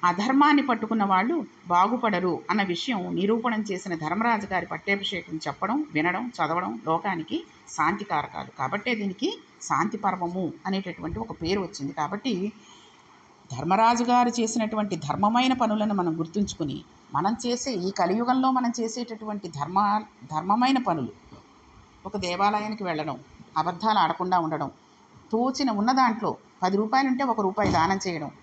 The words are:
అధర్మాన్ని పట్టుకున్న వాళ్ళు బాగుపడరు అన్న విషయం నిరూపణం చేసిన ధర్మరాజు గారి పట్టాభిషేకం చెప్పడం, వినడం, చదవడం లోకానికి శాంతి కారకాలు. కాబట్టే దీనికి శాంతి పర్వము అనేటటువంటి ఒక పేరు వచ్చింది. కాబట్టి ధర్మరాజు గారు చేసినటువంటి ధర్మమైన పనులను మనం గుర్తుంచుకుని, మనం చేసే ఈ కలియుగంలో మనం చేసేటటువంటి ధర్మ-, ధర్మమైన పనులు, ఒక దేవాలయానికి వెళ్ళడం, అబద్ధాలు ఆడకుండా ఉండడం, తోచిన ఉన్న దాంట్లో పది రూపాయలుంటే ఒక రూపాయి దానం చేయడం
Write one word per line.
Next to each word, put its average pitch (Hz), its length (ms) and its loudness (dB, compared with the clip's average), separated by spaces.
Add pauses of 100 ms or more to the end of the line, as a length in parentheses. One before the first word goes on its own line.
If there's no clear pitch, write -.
అధర్మాన్ని 262 600 4
పట్టుకున్న 220 400 0
వాళ్ళు 202 420 2 (220)
బాగుపడరు 185 720 2 (100)
అన్న 202 140 2
విషయం 180 520 -4
నిరూపణం 220 460 0
చేసిన 190 340 -6
ధర్మరాజు 202 500 0
గారి 185 200 -4
పట్టాభిషేకం 175 840 -4
చెప్పడం, 220 460 -2
వినడం, 175 340 0
చదవడం 175 600 -2
లోకానికి 185 560 -2 (260)
శాంతి 185 340 0
కారకాలు. 147 560 -6
కాబట్టే 208 360 -2
దీనికి 214 440 -4 (220)
శాంతి 160 360 -2
పర్వము 185 560 -2 (120)
అనేటటువంటి 185 540 -6
ఒక 226 120 -8
పేరు 185 300 -2
వచ్చింది. 160 320 -8
కాబట్టి 202 580 -4 (1040)
ధర్మరాజు 226 460 4
గారు 240 260 4
చేసినటువంటి 220 680 0
ధర్మమైన 214 580 2
పనులను 220 400 2
మనం 175 260 2
గుర్తుంచుకుని, 165 640 -2 (300)
మనం 190 220 2 (120)
చేసే 240 240 -2
ఈ 190 200 -2
కలియుగంలో 240 600 2
మనం 247 280 2
చేసేటటువంటి 220 680 -6
ధర్మ-, 190 540 0 (300)
ధర్మమైన 214 460 2
పనులు, 165 320 0 (960)
ఒక 196 120 -8
దేవాలయానికి 208 680 0
వెళ్ళడం, 156 360 -4 (380)
అబద్ధాలు 180 420 0
ఆడకుండా 185 400 2
ఉండడం, 156 320 -2 (600)
తోచిన 262 400 0
ఉన్న 214 200 2
దాంట్లో 226 440 2 (280)
పది 190 140 2
రూపాయలుంటే 254 460 2
ఒక 226 180 0
రూపాయి 196 300 2
దానం 180 360 4
చేయడం 156 240 -6 (120)